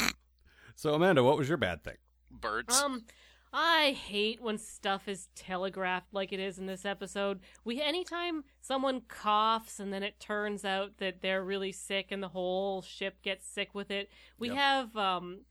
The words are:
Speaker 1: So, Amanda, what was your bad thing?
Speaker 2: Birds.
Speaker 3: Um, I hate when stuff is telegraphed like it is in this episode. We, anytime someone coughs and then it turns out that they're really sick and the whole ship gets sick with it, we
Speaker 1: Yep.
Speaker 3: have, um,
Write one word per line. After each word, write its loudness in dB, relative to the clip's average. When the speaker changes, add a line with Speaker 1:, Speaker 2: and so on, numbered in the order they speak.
Speaker 1:
So, 2
Amanda, 8
what 8
was 2
your 2
bad -2
thing? -10
Speaker 2:
Birds. 0
Speaker 3:
Um, -4
I 4
hate -2
when -2
stuff -4
is -8
telegraphed -4
like -2
it -4
is -6
in -6
this -8
episode. -4
We, -4
anytime -2
someone 0
coughs 2
and -6
then -4
it -6
turns -4
out -2
that -4
they're 0
really -2
sick -4
and -4
the -4
whole 0
ship -6
gets -4
sick -6
with -8
it, -4
we -4
Speaker 1:
Yep. -2
Speaker 3:
have, 2
um, -2